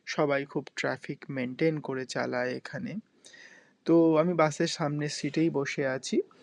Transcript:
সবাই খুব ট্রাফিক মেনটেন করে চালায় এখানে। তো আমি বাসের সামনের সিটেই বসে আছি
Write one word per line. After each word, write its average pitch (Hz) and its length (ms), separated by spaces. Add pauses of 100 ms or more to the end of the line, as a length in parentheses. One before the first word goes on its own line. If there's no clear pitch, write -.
সবাই 143 380
খুব 147 220 (100)
ট্রাফিক 135 540
মেনটেন 135 500
করে 131 260
চালায় 127 500
এখানে। - 380 (880)
তো 165 320
আমি 170 180
বাসের 160 320
সামনের 147 420
সিটেই 156 420
বসে 139 360
আছি 135 360 (200)